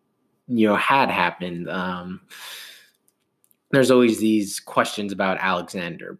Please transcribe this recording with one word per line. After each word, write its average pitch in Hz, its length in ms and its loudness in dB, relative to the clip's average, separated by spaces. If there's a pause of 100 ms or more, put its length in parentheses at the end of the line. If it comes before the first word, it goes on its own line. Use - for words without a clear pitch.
(480)
you 113 180 4
know, 104 100 4
had 131 340 2
happened. 87 580 -4
Um, 90 540 -6 (1500)
there's 131 180 6
always 123 280 6
these 107 400 0
questions 107 540 -4
about 95 280 -2
Alexander, 90 800 -6